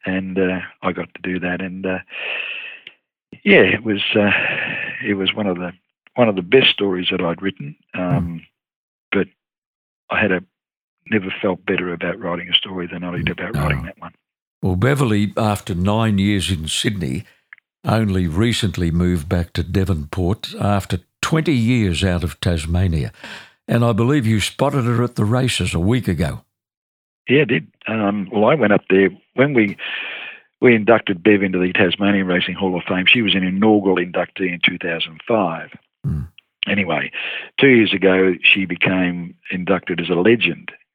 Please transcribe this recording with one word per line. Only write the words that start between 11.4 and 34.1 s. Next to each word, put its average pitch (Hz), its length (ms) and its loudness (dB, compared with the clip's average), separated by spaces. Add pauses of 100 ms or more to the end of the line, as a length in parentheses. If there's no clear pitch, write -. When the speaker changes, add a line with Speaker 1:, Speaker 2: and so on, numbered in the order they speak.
Speaker 1:
better 90 280 -2
about 87 260 -6
writing 90 300 -8
a 87 60 -2
story 92 320 -4
than 87 180 -10
I 87 120 -8
did 82 100 -4
Speaker 2:
Mm. - 60 0
Speaker 1:
about 87 240 -8
writing 71 260 -2
Speaker 2:
Oh. - 40 -10
Speaker 1:
that - 120 -16
one. - 140 -18 (480)
Speaker 2:
Well, 92 160 0
Beverly, 107 600 2
after 104 380 -2
nine 104 440 0
years 98 320 0
in 78 180 -2
Sydney, 82 560 -4 (600)
only 98 420 2
recently 90 640 0
moved 85 380 0
back 90 240 -2
to - 100 -2
Devonport 90 1000 -2
after 101 380 0 (240)
twenty 160 320 0
years 113 480 2
out 87 220 2
of - 160 -8
Tasmania. 82 720 0 (560)
And 117 160 2
I 117 80 4
believe 117 340 2
you 110 140 2
spotted 135 440 0
her 117 200 0
at 120 100 -6
the 120 100 0
races 120 500 0
a 87 60 0
week 104 280 0
ago. 78 340 -2 (840)
Speaker 1:
Yeah, 139 140 4
I - 20 2
did. 147 240 -2 (180)
Um, 104 460 -2
well, 104 140 4
I 135 100 6
went 107 160 2
up 98 180 4
there 95 200 6 (240)
when 143 200 2
we, 107 220 2 (840)
we 123 140 8
inducted 107 480 2
Bev 101 220 6
into 92 160 0
the 90 120 2
Tasmanian 98 540 2
Racing 90 280 0
Hall 92 220 -2
of 82 80 -4
Fame. 92 220 -2
She 123 160 4
was 98 140 0
an 92 80 2
inaugural 95 540 4
inductee 90 540 -4